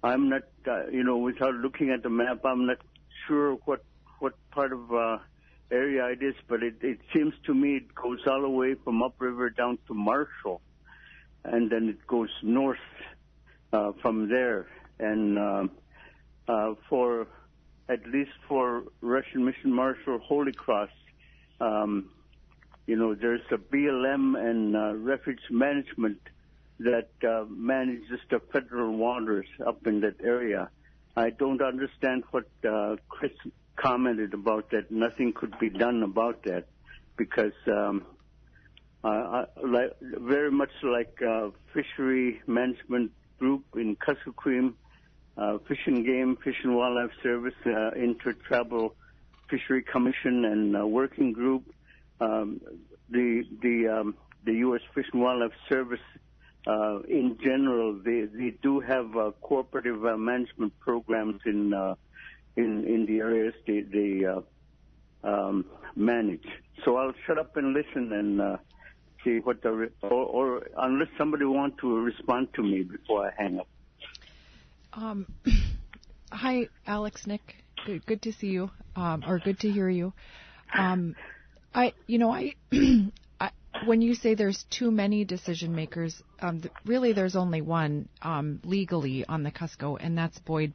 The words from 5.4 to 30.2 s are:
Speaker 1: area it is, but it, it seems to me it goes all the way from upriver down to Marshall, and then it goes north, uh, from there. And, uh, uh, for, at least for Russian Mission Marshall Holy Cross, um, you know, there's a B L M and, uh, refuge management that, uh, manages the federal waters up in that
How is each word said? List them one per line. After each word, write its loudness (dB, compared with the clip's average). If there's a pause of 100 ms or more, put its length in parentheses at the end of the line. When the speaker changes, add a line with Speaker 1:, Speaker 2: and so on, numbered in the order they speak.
Speaker 1:
area 2
it -4
is, -2 (140)
but 0
it, -2
it -2 (140)
seems 4 (120)
to 0
me 4
it -10
goes -6
all 2
the 0
way 2
from 0
upriver -2
down -2 (100)
to -10
Marshall, -2 (840)
and 2
then 0
it -6
goes 0 (140)
north, 2 (920)
uh, 0
from 0
there. 0 (320)
And, 0
uh, 0 (800)
uh, 0 (160)
for, 2 (600)
at -4
least -2 (180)
for 0 (160)
Russian 0
Mission 0
Marshall 0
Holy 0
Cross, -2 (720)
um, 0 (800)
you 0
know, 2
there's 0 (100)
a 0
B 0
L 0
M 2
and, 0
uh, 0
refuge -4 (120)
management 0 (600)
that, 0 (160)
uh, 0
manages -2 (100)
the 0 (100)
federal -2
waters 0 (200)
up -4
in 2
that 0